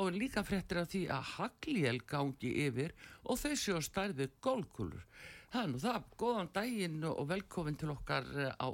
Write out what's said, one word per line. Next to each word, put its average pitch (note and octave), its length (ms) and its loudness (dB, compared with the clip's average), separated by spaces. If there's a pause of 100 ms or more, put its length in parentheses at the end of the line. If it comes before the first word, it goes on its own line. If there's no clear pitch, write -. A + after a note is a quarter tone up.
er F3+ 120 2
líka A3 240 0
fréttir F3 380 0
af E3+ 80 -2
því F#3+ 180 0
að C#3 160 0
haglél E3+ 840 0
gangi C#3 600 0
yfir C3+ 240 0 (340)
og B3+ 140 2
þau D4 160 0
séu F#3+ 220 2
á D#3 40 0
stærð G3 340 0
við C3+ 140 0 (120)
golfkúlur. F#3 600 -2 (520)
Það B3 100 2
er F#3 80 0
nú A#2+ 80 -2
það. A#3+ 240 0 (140)
Góðan A3 340 2
daginn F#3+ 540 0
og C#3+ 240 0
velkomin E3+ 480 -2
til D#3 100 -2
okkar, C#3 380 -2 (100)
eh, C#3 240 0
á B2+ 140 0